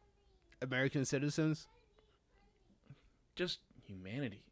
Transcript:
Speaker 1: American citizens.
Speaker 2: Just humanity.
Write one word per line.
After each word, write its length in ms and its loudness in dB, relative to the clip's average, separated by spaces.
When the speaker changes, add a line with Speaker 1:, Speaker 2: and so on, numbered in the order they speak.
Speaker 1:
American 440 2
citizens. 640 2
Speaker 2:
Just 240 -2
humanity. 680 -8